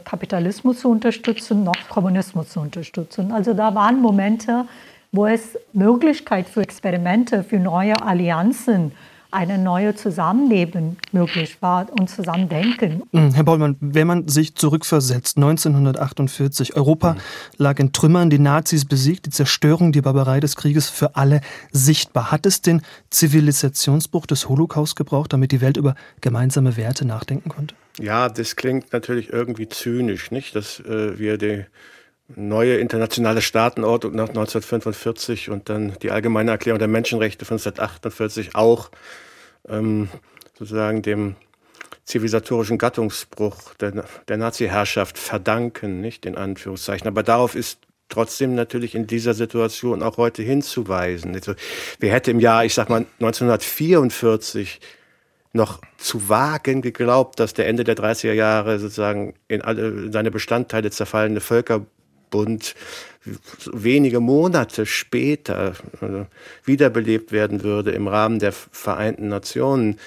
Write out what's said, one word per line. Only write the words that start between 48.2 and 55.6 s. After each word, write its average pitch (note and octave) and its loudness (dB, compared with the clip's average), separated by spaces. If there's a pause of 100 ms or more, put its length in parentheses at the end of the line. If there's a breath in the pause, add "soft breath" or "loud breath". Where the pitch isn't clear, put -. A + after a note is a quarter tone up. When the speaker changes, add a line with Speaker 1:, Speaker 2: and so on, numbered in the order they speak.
Speaker 3:
natürlich A#2+ -4
in A2 -4
dieser A#2 0
Situation A2+ -2
auch A2 -4
heute A#2 0
hinzuweisen. F#2 -4
Also, F#2 -8 (460 loud breath)
wer G#2 0
hätte B2+ 2
im A#2 2
Jahr, A2+ 6
ich A#2 0
sag A2 0
mal, A2+ 0 (140)
neunzehnhundertvierundvierzig A#2 0 (720 soft breath)
noch - 0 (180)